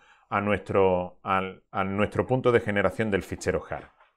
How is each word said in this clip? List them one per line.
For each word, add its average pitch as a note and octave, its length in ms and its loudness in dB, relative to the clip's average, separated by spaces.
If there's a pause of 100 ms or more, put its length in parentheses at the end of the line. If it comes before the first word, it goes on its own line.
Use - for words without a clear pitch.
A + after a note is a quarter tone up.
(300)
a G#2 120 0
nuestro, F#2+ 800 2
al, F#2+ 480 -2
a G2 140 -2
nuestro G2 420 0
punto B2+ 260 2
de A#2 80 6
generación G#2 520 0
del F#2+ 100 2
fichero E2 400 -4
jar. - 340 -12 (220)